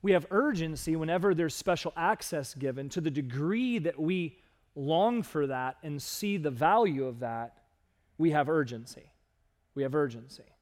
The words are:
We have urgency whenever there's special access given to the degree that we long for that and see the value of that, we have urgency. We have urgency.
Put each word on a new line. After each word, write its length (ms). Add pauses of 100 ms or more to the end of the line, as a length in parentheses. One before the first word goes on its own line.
We 100
have 180
urgency 640
whenever 380
there's 200
special 400
access 600
given 340
to 140
the 80
degree 720
that 200
we 380 (360)
long 480
for 240
that 360
and 180
see 380
the 120
value 540
of 160
that, 380 (580)
we 140
have 180
urgency. 640 (640)
We 80
have 120
urgency. 680